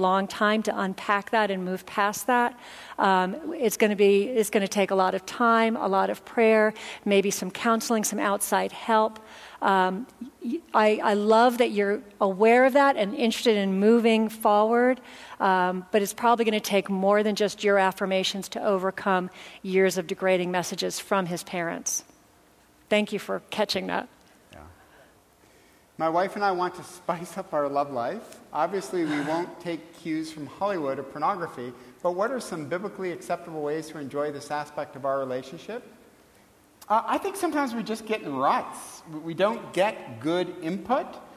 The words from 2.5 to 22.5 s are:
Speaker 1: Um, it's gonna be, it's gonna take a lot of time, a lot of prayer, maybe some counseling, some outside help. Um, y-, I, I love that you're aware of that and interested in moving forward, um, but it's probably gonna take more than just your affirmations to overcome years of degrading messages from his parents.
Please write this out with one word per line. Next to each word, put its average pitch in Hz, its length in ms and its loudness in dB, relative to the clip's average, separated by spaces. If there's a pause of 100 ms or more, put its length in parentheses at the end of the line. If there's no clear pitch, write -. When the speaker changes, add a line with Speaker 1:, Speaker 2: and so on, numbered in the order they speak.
Speaker 1:
Um, 190 380 4 (240)
it's 226 180 0
gonna 208 200 2
be, 202 320 4
it's 226 220 0
gonna 196 180 0
take 196 240 0
a - 20 2
lot 190 220 2
of 190 100 -8
time, 226 480 2
a - 140 -2
lot 190 220 2
of - 140 -8
prayer, 220 480 4 (320)
maybe 202 280 4
some 185 180 -6
counseling, 226 540 0
some 208 160 -4
outside 202 500 0
help. 220 480 0 (440)
Um, 190 440 2 (380)
y-, 240 140 -4 (160)
I, 214 280 4
I 214 120 2
love 220 440 6
that 233 140 2
you're 202 300 0 (180)
aware 220 460 6
of 247 80 4
that 277 220 6
and 208 180 0
interested 226 420 2
in 196 240 0
moving 220 480 6
forward, 226 720 4 (400)
um, 185 500 2
but 208 120 2
it's 196 100 -4
probably 233 320 4
gonna 214 160 0
take 196 300 0
more 196 320 4
than 208 120 0
just 202 300 -2
your 202 140 4
affirmations 190 720 0
to - 140 -8
overcome 190 640 0 (320)
years 190 360 2
of 170 80 -4
degrading 185 460 0
messages 180 480 -4
from 196 260 -2
his 170 160 -6
parents. - 600 -8 (840)